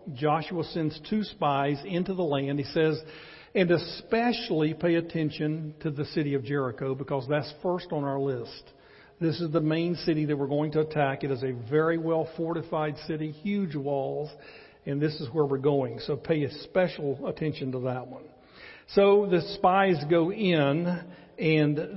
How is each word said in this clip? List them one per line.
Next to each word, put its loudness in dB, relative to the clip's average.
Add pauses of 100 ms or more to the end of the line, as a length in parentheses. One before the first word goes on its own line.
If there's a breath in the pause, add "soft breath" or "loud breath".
(140)
Joshua 0
sends -4 (100)
two 0
spies 0
into -2
the -2
land. 0
He -4
says, 2 (540 loud breath)
"And 6
especially 0
pay 2
attention -2
to -4
the -4
city -2
of -2
Jericho, -2
because -4
that's -2 (100)
first -4
on -2
our -2
list." -6 (460 loud breath)
This 0
is -2
the 2
main 0
city 0
that 0
we're -2
going 0
to 2
attack. 0
It -2
is -2
a -2
very 2
well 0
fortified -4
city, -6
huge -2
walls, -4 (540 loud breath)
and -2
this 0
is -8
where 4
we're 2
going. 2
So -2
pay 0
special -2
attention -4
to -4
that -4
one. -16 (720 loud breath)
So 8
the 4 (140)
spies 6
go 4
in, 2 (340 loud breath)
and 4 (200)